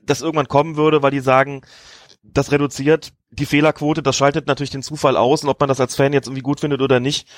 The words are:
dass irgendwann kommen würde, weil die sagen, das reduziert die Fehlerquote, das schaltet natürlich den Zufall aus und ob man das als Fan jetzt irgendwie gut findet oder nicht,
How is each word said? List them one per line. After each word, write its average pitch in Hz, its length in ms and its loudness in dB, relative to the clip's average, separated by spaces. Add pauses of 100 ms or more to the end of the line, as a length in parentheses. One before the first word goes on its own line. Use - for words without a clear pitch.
dass 143 140 0
irgendwann 151 300 -2
kommen 151 260 0
würde, 151 260 2
weil 139 100 2
die 139 100 -4
sagen, 135 400 0 (640)
das 139 280 -2
reduziert 143 600 0 (160)
die 143 160 -6
Fehlerquote, 147 580 0
das 131 140 0
schaltet 143 300 0
natürlich 143 220 -2
den 135 140 -10
Zufall 147 320 0
aus 123 280 2
und 143 60 -2
ob 131 100 -2
man 139 100 2
das 131 100 0
als 123 160 -2
Fan 139 180 2
jetzt 131 140 0
irgendwie 135 140 -8
gut 135 180 -4
findet 143 220 -2
oder 131 180 2
nicht, 135 280 -4 (100)